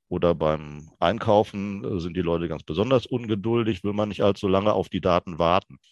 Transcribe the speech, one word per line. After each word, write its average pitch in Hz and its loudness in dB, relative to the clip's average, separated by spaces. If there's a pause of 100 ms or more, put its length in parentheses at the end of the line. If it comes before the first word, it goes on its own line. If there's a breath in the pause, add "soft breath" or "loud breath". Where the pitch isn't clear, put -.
oder 87 0
beim 76 -4 (100)
Einkaufen, 101 0
äh, 110 -4
sind 85 -6
die 90 0
Leute 85 -2
ganz 78 -10
besonders 113 0
ungeduldig, 113 -2
will 104 -2
man 107 0
nicht 104 -2
allzu 101 2
lange 98 4
auf 98 0
die 92 -4
Daten 87 0
warten. 85 2 (140)